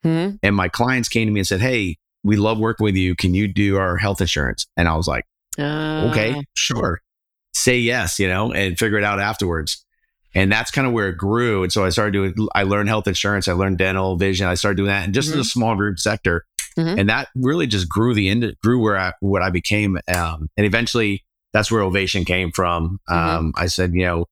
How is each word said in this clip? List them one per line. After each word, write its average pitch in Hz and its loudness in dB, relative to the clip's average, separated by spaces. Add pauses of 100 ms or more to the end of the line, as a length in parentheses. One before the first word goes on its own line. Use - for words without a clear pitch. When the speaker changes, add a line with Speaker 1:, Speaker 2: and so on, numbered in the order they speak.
Speaker 1:
Mm-hmm. 170 0
Speaker 2:
And 101 2
my 90 0
clients 123 0
came 113 0
to 107 0
me 101 2
and 90 -2
said, 95 0
"Hey, 110 -2 (260)
we 104 4
love 107 2
working 110 0
with 101 2
you. 90 0
Can 90 2
you 104 2
do 98 2
our 90 0
health 98 -2
insurance?" 73 -2 (120)
And 85 0
I 80 0
was 82 -2
like, 65 -4 (320)
Speaker 1:
Uh. 156 -4
Speaker 2:
"Okay, 123 -2 (120)
sure." - -2 (540)
Say 123 2
yes, 117 -2
you 98 2
know, 98 0
and 92 -2
figure 107 0
it 104 2
out 101 0
afterwards. 90 -4 (500)
And 95 4
that's 110 0
kinda 135 0
where 107 0
it 87 -6
grew. 107 0
And 90 -2
so 98 2
I 92 2
started 104 0
doing, 95 0 (220)
I 101 2
learned 101 2
health 107 0
insurance, 101 0
I 90 0
learned 95 2
dental, 95 0
vision. 95 0
I 87 2
started 101 0
doing 98 0
that, 101 0
and 98 -2
just 135 0
in 160 -2
the 135 0
Speaker 1:
Mm-hmm. 113 -2 (120)
Speaker 2:
small 113 2
group 98 -2
sector. 95 0 (320)
Speaker 1:
Mm-hmm. 170 0
Speaker 2:
And 98 2
that 127 -2
really 139 0
just 98 0
grew 113 2
the 98 2
ind-, 113 0
grew 120 4
where 104 2
I, 92 -2
what 98 0
I 95 0
became. 98 0 (100)
Um, 82 -4
and 104 4
eventually 110 0 (300)
that's 107 2
where 110 2
Ovation 95 0
came 90 0
from. 87 0
Speaker 1:
Mm-hmm. 85 2
Speaker 2:
Um, 82 0
I 87 0
said, 90 0
you 90 2
know 85 0